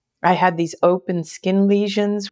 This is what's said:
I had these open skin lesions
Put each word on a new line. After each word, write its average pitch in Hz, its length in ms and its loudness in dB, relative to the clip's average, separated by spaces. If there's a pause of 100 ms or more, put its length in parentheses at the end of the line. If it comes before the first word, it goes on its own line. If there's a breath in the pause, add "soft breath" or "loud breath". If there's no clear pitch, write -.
(220)
I 175 120 2
had 170 220 2
these 165 260 -4
open 175 420 0
skin 190 420 0
lesions 202 640 0